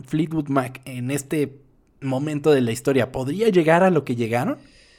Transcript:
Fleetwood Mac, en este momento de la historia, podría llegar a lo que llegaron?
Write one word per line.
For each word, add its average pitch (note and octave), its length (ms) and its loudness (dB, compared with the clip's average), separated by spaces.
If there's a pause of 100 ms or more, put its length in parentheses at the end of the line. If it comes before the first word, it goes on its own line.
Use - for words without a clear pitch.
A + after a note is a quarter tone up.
Fleetwood D#3 400 -2
Mac, C3 380 -4
en B2+ 260 -8
este C#3 480 -4 (420)
momento D3 520 0
de C3+ 80 6
la A#2 100 0
historia, B2 400 0
podría D3 380 -2
llegar F3 340 4
a F#3+ 80 6
lo D3+ 140 2
que B2+ 100 -4
llegaron? A#2+ 440 -2 (400)